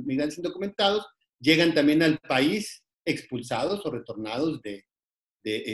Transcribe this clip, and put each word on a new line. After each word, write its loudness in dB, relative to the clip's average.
migrantes -2
indocumentados, -2
llegan 4
también 4
al 4
país 0
expulsados -4
o -6
retornados -6
de, -12
de, -4